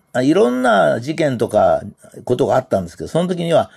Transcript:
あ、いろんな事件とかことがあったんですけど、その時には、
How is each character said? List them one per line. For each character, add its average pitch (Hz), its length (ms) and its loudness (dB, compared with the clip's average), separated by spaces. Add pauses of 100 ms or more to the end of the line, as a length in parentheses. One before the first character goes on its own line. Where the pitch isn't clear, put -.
(120)
あ、 127 100 -2
い 139 100 2
ろ 220 180 4
ん 254 120 -4
な 180 380 2
事 147 160 -8
件 147 200 -2
と 110 120 -2
か 92 340 2 (420)
こ 123 120 -2
と 123 100 0
が 104 80 2
あ 131 40 2
っ 127 100 -6
た 98 120 0
ん 90 40 -8
で 85 60 -14
す - 60 -20
け 80 80 -10
ど、 85 40 -12
そ 160 120 -2
の 180 60 -2
時 175 160 -6
に 170 100 -2
は、 120 240 0